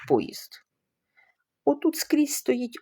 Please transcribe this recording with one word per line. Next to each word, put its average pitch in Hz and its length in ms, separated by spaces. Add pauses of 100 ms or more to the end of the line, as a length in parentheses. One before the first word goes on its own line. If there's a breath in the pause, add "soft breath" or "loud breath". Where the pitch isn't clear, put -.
поїзд. - 420 (1120 soft breath)
Отут 285 320
скрізь 294 380
стоїть 247 480